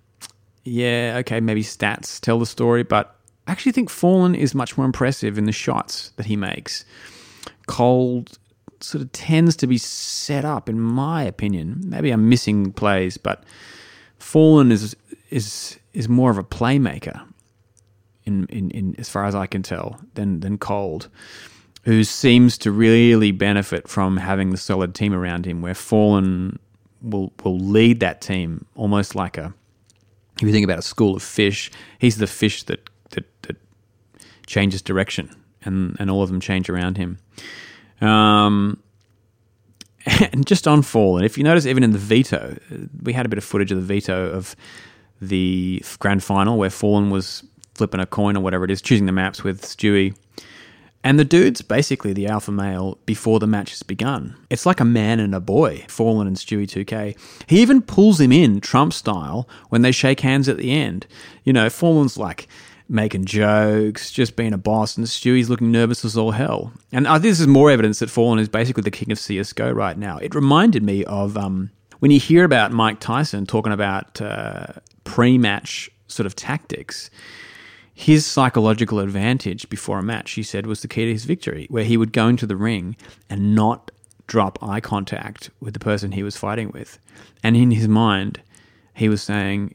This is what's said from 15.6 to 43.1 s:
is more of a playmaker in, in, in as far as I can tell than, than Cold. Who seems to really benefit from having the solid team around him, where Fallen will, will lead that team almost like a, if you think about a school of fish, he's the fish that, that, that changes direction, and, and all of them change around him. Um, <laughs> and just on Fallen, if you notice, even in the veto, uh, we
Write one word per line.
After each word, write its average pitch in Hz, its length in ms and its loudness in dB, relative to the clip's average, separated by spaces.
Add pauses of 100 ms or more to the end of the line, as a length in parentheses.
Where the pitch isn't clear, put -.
is 117 160 -6
more 123 220 4
of 101 80 0
a 92 40 -4
playmaker 120 800 -4 (1040)
in, 98 220 -2
in, 98 240 -6
in - 280 -6
as - 100 -12
far 101 180 -4
as 101 80 -2
I 98 120 -4
can 95 160 -6
tell 87 380 -10 (140)
than, 98 260 -4
than 98 180 -4
Cold. 98 500 -6 (720)
Who 110 220 4
seems 123 540 6
to 110 120 -2
really 113 600 6
benefit 98 560 -2
from 95 280 0
having 95 340 -2
the 95 60 -2
solid 92 380 -4
team 104 180 -2
around 90 320 -4
him, 85 180 -8
where 90 120 -8
Fallen 95 840 2 (420)
will, 101 320 -8 (100)
will 92 160 -2
lead 110 420 4
that 90 200 -2
team 87 460 -6 (100)
almost 101 380 -2
like 92 220 -8
a, 82 160 -10 (840)
if - 60 -8
you 104 100 2
think 104 120 4
about 92 140 0
a 87 40 -10
school 98 340 0
of 98 60 -10
fish, - 480 -2 (280)
he's 117 200 2
the 107 80 0
fish - 380 -2
that, - 240 -10 (220)
that, - 140 -10 (180)
that - 140 -12 (880)
changes 98 340 0
direction, 92 540 -4 (300)
and, 95 340 -4
and 98 120 -4
all 98 120 0
of 92 60 -2
them 92 120 -4
change 92 300 -4
around 90 260 -4
him. 90 220 -8 (840)
Um, 104 800 4 (1300)
<laughs> - 0 -
and 135 400 2
just 185 220 2
on 151 140 6
Fallen, 98 420 2
if 113 120 0
you 143 80 0
notice, 160 220 4
even 131 160 2
in 117 100 4
the 104 60 0
veto, 101 580 0 (140)
uh, 82 60 -14 (260)
we 117 100 -4